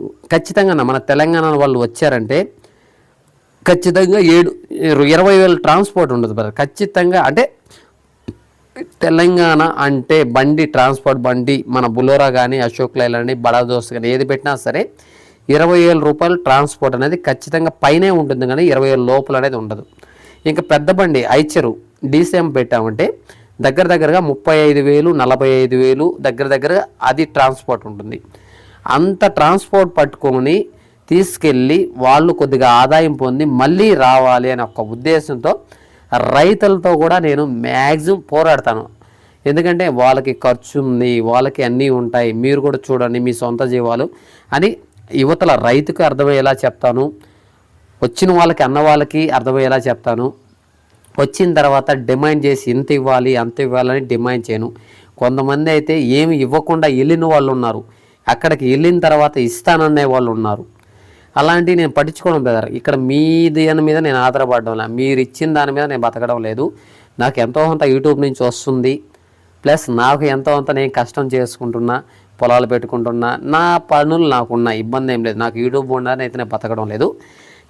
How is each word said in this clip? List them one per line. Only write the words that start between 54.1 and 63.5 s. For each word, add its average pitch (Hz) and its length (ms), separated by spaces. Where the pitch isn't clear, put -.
చేయను. 110 220
కొంతమంది 135 540
అయితే 156 300
ఏమి 147 360
ఇవ్వకుండా 156 500
వెళ్ళిన 147 380
వాళ్ళు 143 260
ఉన్నారు, 113 320
అక్కడికి 131 440
వెళ్ళిన 170 280
తర్వాత 151 380
ఇస్తాననే 151 680
వాళ్ళు 127 260
ఉన్నారు. 107 340
అలాంటివి 170 380
నేను 165 160
పట్టించుకోవడం 156 520
బ్రదర్. 117 280
ఇక్కడ 139 240
మీ 156 540
దేని 156 320